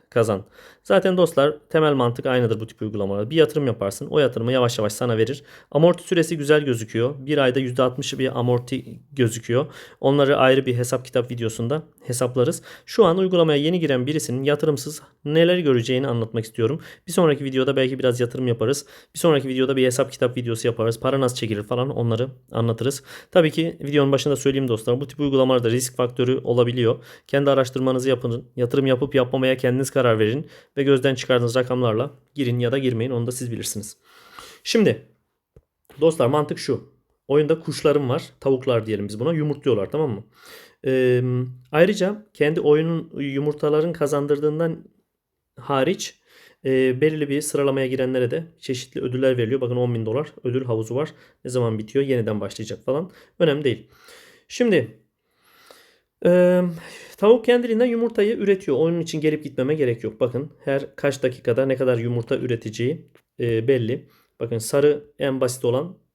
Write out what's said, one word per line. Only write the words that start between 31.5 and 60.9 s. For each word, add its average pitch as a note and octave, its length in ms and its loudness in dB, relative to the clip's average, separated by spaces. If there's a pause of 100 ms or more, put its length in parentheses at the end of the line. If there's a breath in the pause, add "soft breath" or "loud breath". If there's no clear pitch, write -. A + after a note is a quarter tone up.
rakamlarla B2+ 560 0 (240)
girin B2 240 -2
ya A#2+ 120 0
da C#3 60 -2
girmeyin. B2+ 340 -2
Onu A#2 160 -4
da B2+ 40 -6
siz B2 200 -8
bilirsiniz. G#2+ 460 -10 (640 loud breath)
Şimdi F#3 380 2 (1000)
dostlar D#3+ 260 2
mantık D3 320 -2
şu. - 340 -6 (340)
Oyunda D3+ 320 2
kuşlarım C#3+ 500 0
var. D3+ 200 -4 (100)
Tavuklar B2+ 460 0
diyelim G#2 220 -4
biz G#2 120 -10
buna. D3+ 140 -2
Yumurtluyorlar, D3+ 580 -2
tamam D3+ 200 -2
mı? G2 120 -8 (600 loud breath)
Ee, B2+ 360 2 (500)
ayrıca G3 640 2
kendi D#3 280 0
oyunun D#3+ 580 2
yumurtaların D3 720 0
kazandırdığından D3+ 920 -2 (760)
hariç, C#3 600 -2 (460 soft breath)
e, C3 360 2
belirli D3+ 280 0
bir C#3+ 120 -2
sıralamaya C#3 460 0
girenlere B2+ 440 -2
de D#3+ 140 -6 (140)
çeşitli - 420 -8
ödüller B2+ 360 0
veriliyor. B2 240 -2
Bakın B2 140 -4
on B2 200 0
bin A2+ 100 -4
dolar C3 280 -4 (100)
ödül B2+ 220 -2
havuzu A2+ 300 -4
var. D#3 140 -4 (360 soft breath)
Ne B2+ 60 -10
zaman A#2 280 -2
bitiyor? C3+ 260 -2
Yeniden A2+ 360 -2
başlayacak - 440 -10
falan. D3+ 260 -4 (280 loud breath)
Önemli D3+ 240 2
değil. A#2+ 240 -2 (600 loud breath)
Şimdi, F3+ 500 0 (1300 soft breath)
e, F3+ 360 6 (560 loud breath)
tavuk A3 280 6
kendiliğinden A#3+ 400 2
yumurtayı A3+ 520 0
üretiyor. F#3+ 400 0
Onun E3+ 220 0
için D#3+ 220 -6
gelip D3+ 220 0
gitmeme C3 320 -4
gerek B2 280 -2
yok. G#2+ 160 -8
Bakın C#3 320 -4 (140)
her C#3 300 -4